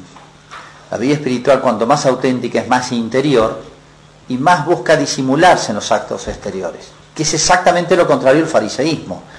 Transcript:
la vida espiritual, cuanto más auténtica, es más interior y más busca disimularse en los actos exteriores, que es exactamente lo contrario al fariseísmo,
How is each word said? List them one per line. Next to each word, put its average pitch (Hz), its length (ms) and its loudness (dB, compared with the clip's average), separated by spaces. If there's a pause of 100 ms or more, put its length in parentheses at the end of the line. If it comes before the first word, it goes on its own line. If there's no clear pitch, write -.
(920)
la 92 60 -6
vida 131 160 0
espiritual, 131 480 2
cuanto 113 260 0
más 151 180 2
auténtica, 127 540 0
es 113 80 -6
más 127 240 -2
interior 117 680 0 (680)
y 127 100 -4
más 151 280 2
busca 170 300 2
disimularse 139 760 2
en 104 40 -4
los - 160 -4
actos 107 360 -4
exteriores, 95 600 -10 (280)
que 156 80 -4
es 151 100 -2
exactamente 180 600 2
lo 170 120 4
contrario 135 340 4
al 160 80 -2
fariseísmo, 113 720 -2 (160)